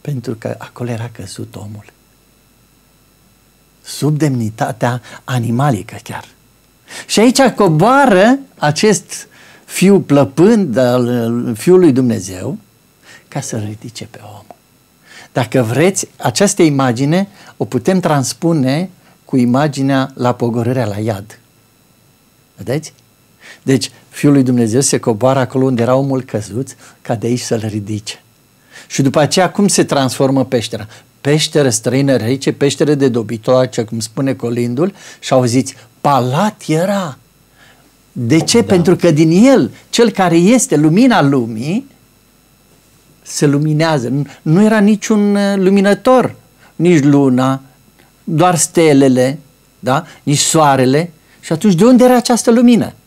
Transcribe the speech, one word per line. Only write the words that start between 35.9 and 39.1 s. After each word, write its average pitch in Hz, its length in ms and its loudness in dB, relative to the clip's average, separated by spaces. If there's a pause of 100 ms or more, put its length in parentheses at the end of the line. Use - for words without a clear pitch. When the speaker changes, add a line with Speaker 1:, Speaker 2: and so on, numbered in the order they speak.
Speaker 1:
„Palat 143 680 -2
era.” 175 520 -4 (1000)
De 127 200 0
ce? 165 220 0
Speaker 2:
Da. 226 60 0
Speaker 1:
Pentru 175 300 2
că 175 140 2